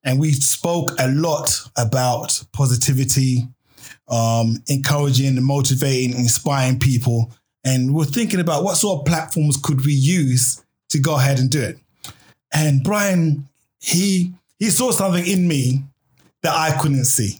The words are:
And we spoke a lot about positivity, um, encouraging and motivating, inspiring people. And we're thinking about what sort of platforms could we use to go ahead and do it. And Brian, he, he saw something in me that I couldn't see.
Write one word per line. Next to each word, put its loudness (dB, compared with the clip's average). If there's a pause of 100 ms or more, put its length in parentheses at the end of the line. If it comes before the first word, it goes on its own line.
And 0
we 2
spoke -2
a 0
lot 0 (160)
about -2 (100)
positivity, 0 (600)
um, 0
encouraging 0
and 0
motivating, 0
inspiring 0
people. 0 (300)
And 0
we're 0
thinking 0
about 0
what -2
sort 0
of -4
platforms 0
could 0
we 2
use 2 (280)
to -2
go 0
ahead 2
and 2
do 0
it. -6 (760)
And 2
Brian, 0 (320)
he, 0 (260)
he -2
saw 0
something 0
in 2
me 0 (600)
that 0
I 0
couldn't 0
see. -2